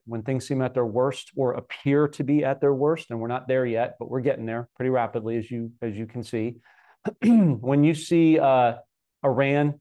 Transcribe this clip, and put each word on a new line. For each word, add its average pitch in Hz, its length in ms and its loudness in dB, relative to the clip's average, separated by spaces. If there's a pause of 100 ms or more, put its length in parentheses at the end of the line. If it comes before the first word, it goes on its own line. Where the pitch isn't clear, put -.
when 113 160 -8
things 131 260 -6
seem 131 140 -2
at 127 120 -4
their 123 120 0
worst 127 500 -2
or 127 180 -2
appear 143 540 0
to - 160 -8
be 143 200 2
at 135 180 -2
their 143 120 4
worst, 147 360 -2
and 117 100 -6
we're 113 80 -4
not 123 200 -6
there 131 180 0
yet, 117 320 -2
but - 120 -12
we're 131 120 -4
getting 120 240 -2
there 117 300 -8
pretty 127 140 -2
rapidly, 117 480 -2
as 113 120 -6
you, 117 220 -8 (100)
as 113 140 -6
you 110 100 -8
can 117 180 -12
see. 117 320 -6 (640)
<clears throat> - 20 -2
When 147 600 4
you 160 100 4
see, 160 460 4
uh, 127 360 4 (500)
Iran 139 560 2